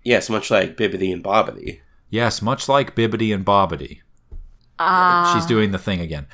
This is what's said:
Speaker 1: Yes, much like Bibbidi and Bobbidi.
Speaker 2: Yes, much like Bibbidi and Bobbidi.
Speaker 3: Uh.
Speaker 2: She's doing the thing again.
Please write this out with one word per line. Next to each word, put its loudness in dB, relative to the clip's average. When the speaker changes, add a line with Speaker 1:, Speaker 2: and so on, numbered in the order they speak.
Speaker 1:
Yes, 2
much -2
like 2
Bibbidi -2
and -8
Bobbidi. -2
Speaker 2:
Yes, -2
much -2
like 2
Bibbidi 0
and -4
Bobbidi. 0
Speaker 3:
Uh. 2
Speaker 2:
She's 0
doing 2
the -2
thing -4
again. -8